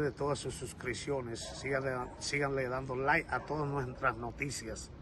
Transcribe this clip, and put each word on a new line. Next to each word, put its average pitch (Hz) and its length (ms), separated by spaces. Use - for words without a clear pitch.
de 147 100
todas 143 300
sus 131 120
suscripciones, 120 840
síganle, 135 540
síganle 139 500
dando 131 280
like 147 340
a 127 80
todas 147 300
nuestras 127 480
noticias 117 760